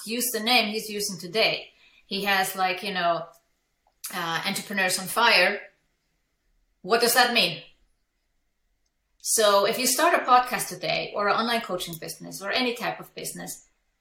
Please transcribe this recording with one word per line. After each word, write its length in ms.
use 260
the 60
name 320
he's 180
using 300
today. 540
He 200
has, 280
like, 300
you 100
know, 300
uh, 320
Entrepreneurs 540
on 60
Fire. 520
What 180
does 140
that 200
mean? 280
So 440
if 120
you 120
start 260
a 100
podcast 440
today 480
or 100
an 80
online 280
coaching 380
business 400
or 120
any 220
type 260
of 160
business, 500